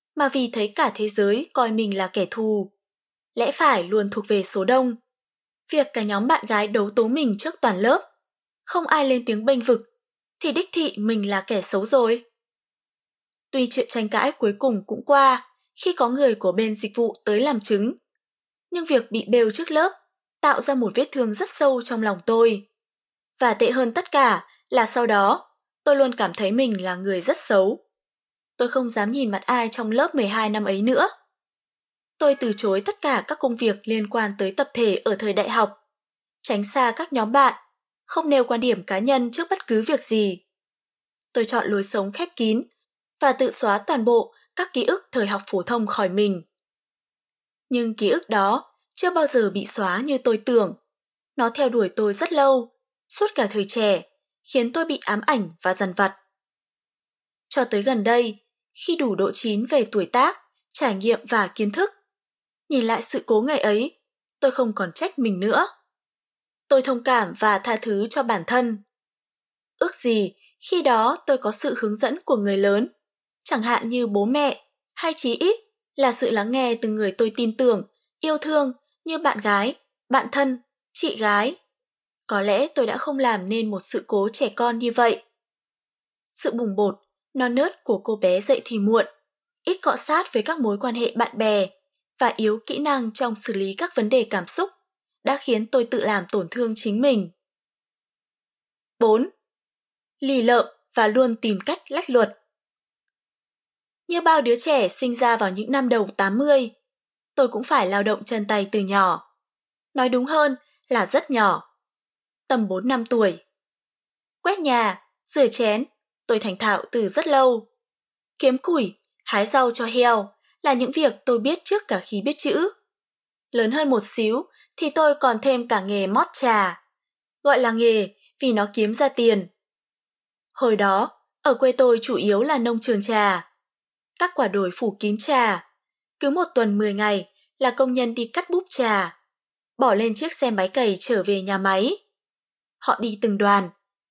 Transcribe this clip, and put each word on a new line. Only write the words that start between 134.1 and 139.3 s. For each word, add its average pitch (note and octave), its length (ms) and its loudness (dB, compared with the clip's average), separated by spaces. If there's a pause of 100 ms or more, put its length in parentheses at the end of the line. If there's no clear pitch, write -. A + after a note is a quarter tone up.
Các F4+ 160 0
quả B3 120 0
đồi G3 280 0
phủ G3+ 240 -4
kín G#3 180 -2
trà. A3+ 560 0 (460)
Cứ C#4+ 100 0
một E4+ 160 0 (100)
tuần G#3+ 220 2
mười G#3 160 0
ngày G3+ 400 0 (240)
là B3+ 140 2
công B3+ 220 0
nhân A#3+ 220 -2
đi A#3 180 -4
cắt F4+ 160 -4
búp F4+ 200 0
trà, G3+ 520 -2 (560)